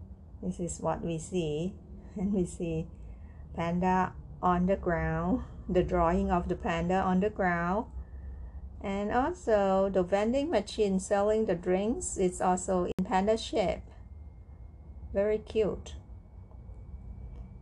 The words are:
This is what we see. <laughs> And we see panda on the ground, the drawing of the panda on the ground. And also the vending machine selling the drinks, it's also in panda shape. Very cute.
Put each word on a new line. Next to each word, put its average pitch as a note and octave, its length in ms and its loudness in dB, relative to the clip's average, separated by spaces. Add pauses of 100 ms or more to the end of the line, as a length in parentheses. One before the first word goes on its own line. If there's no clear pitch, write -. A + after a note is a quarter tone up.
(420)
This F#3 180 -6
is E3+ 200 -6
what D#3+ 240 -2
we E3 140 -2
see. D#3+ 560 -2 (220)
<laughs> - 220 -14
And G3+ 160 0
we F#3 120 2
see E3+ 420 -4 (680)
panda F3+ 580 2 (280)
on F3+ 240 4
the G3 100 4
ground, E3+ 680 0 (260)
the F3+ 140 6
drawing F3+ 480 4
of F3 180 2
the F3+ 60 0
panda E3+ 400 0
on F#3 240 4
the G3+ 100 4
ground. F3+ 560 0 (960)
And G3+ 300 -2
also G3+ 840 4
the F#3+ 100 6
vending A3+ 460 2
machine G#3 500 2
selling G#3 460 4
the G3 100 2
drinks, G3 640 0
it's F3+ 240 2
also F#3 440 2
in F#3 200 -2
panda G3 320 4
shape. - 460 0 (1300)
Very G#3+ 240 4
cute. - 580 -2 (1700)